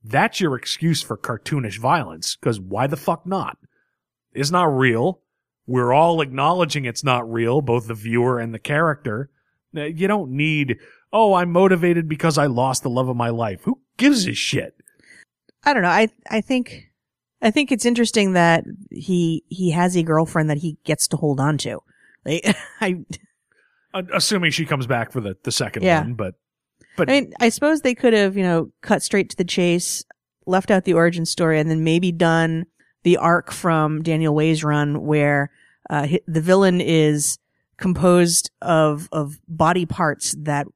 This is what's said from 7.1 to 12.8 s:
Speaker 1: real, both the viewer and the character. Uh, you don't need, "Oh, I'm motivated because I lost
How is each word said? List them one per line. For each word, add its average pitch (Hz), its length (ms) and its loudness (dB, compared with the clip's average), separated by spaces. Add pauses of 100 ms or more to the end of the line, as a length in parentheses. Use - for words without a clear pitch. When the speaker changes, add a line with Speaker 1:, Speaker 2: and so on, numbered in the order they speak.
Speaker 1:
real, 117 320 0
both 120 260 0
the 117 60 -6
viewer 120 440 0
and 113 140 -6
the 110 60 -10
character. 143 720 -4 (460)
Uh, 147 80 -6
you 165 220 -4
don't 196 240 -2
need, 143 480 0 (340)
"Oh, 208 220 4
I'm 175 160 0
motivated 175 580 4
because 156 300 0
I 147 80 4
lost 127 360 0